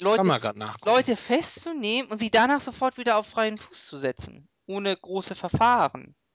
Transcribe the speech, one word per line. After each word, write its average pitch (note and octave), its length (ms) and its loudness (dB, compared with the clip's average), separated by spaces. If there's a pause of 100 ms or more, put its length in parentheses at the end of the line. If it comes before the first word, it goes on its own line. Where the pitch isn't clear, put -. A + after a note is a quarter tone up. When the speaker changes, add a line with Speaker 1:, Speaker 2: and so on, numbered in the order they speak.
Speaker 1:
Leute, G3+ 160 4
Speaker 2:
Kann F#3+ 100 4
man C#3 140 4
grad G#2 160 -4
nachgucken. G#2+ 320 -6
Speaker 1:
Leute B3 280 4
festzunehmen B3+ 960 -4
und G#3+ 80 -6
sie A3 120 -4
danach B3+ 300 4
sofort - 380 -4
wieder A#3+ 180 2
auf G#3+ 120 -2
freien G#3+ 280 -2
Fuß - 300 -20
zu C#3 140 -14
setzen, C3+ 480 -6 (180)
ohne G3 300 -2
große F#3 400 -8
Verfahren. F3 800 2 (180)